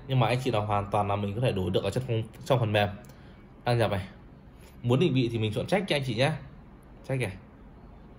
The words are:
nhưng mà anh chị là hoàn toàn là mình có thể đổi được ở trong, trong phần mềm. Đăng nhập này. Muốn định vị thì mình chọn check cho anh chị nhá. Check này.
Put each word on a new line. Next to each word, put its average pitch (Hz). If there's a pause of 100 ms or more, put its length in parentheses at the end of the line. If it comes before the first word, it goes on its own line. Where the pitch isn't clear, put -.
nhưng 131
mà 113
anh 123
chị 131
là 107
hoàn 104
toàn 101
là 101
mình 101
có 113
thể 120
đổi 92
được -
ở 98
trong, 123 (420)
trong 127
phần 107
mềm. 104 (760)
Đăng 120
nhập 104
này. 95 (760)
Muốn 127
định 165
vị 123
thì 113
mình 107
chọn -
check 190
cho 160
anh 143
chị 120
nhá. 147 (720)
Check 135
này. 98 (880)